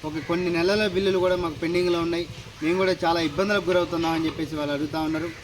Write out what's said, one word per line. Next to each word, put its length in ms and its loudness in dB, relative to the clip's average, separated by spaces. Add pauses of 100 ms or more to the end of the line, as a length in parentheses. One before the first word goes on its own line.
ఒక 200 -4
కొన్ని 280 0
నెలల 260 2 (120)
బిల్లులు 300 2
కూడా 180 4
మాకు 200 -4
పెండింగ్లో 440 2
ఉన్నాయి, 180 -2 (380)
మేము 200 2
కూడా 120 4 (100)
చాలా 240 4
ఇబ్బందులకు 420 0
గురవుతున్నామని 580 2
చెప్పేసి 300 -6
వాళ్ళు 180 -2
అడుగుతా 220 -4 (100)
ఉన్నారు. 200 -2 (160)